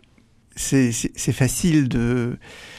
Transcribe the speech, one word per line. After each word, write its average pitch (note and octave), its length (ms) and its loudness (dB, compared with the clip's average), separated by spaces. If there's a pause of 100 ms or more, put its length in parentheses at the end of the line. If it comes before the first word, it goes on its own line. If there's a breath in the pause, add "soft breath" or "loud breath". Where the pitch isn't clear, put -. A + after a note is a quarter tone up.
(540)
c'est, C3 380 0
c'est, C#3 240 -4
c'est - 160 -2
facile C#3+ 560 2
de, A#2+ 500 -2 (400 loud breath)